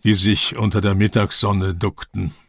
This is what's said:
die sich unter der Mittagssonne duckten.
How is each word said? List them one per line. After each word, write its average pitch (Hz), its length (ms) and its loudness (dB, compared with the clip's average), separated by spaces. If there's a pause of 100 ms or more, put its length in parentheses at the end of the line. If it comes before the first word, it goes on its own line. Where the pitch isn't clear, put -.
die 107 120 4
sich 98 420 0
unter 107 240 0
der 98 140 0
Mittagssonne 101 800 0
duckten. 95 580 -6 (160)